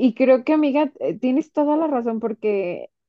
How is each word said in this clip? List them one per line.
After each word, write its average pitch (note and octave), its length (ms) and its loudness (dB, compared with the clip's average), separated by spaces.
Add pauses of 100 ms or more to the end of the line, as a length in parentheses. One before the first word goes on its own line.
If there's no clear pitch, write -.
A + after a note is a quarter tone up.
y A3+ 100 2
creo B3+ 280 4
que, D#4 100 0
amiga, D4+ 460 2
eh, - 200 -6
tienes B3+ 340 -2
toda D4+ 240 0
la D#4+ 100 0
razón, A#3+ 320 -2
porque, G#3+ 680 -4 (200)